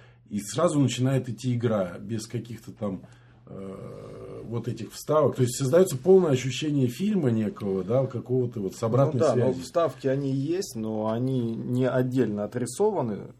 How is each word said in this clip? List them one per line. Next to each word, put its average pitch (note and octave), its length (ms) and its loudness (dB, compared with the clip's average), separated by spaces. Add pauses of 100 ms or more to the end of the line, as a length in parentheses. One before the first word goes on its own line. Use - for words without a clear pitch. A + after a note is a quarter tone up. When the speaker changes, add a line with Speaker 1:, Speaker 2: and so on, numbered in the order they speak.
(300)
Speaker 1:
и G2+ 100 -4
сразу D#3 400 0
начинает B2+ 500 2
идти B2 260 -4
игра G#2+ 440 0
без G#2 280 -6
каких-то A2 440 -10
там, F#2+ 320 -6 (420)
э, G2 1000 -14
вот A2+ 220 -4
этих A2 260 -8
вставок. D3 420 2
То C3 80 4
есть A#2+ 140 0
создаётся D#3 400 4
полное F3+ 340 6
ощущение C3 560 0
фильма F#3 420 0
некого, G2+ 540 0
да, B2 240 2
какого-то A#2+ 540 -2
вот F#2 140 -4
с - 60 -8
обратной B2+ 380 2
Speaker 2:
Ну - 0 -
да, D3+ 160 4
но B2+ 80 4
Speaker 1:
связью. B2+ 200 0
Speaker 2:
вставки D#3 440 -2
они C3+ 240 0
есть, D#3 440 -2
но A2 360 -2
они A#2+ 440 0
не B2+ 320 0
отдельно B2 580 0
отрисованы, B2+ 840 -2 (120)